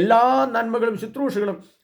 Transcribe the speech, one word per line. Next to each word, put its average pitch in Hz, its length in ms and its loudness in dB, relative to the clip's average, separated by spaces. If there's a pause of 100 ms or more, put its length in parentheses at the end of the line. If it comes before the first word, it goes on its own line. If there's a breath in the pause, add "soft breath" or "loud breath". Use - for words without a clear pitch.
എല്ലാ 226 220 4 (340)
നന്മകളും 226 480 -2
ശുശ്രൂഷകളും 208 540 -4 (260 loud breath)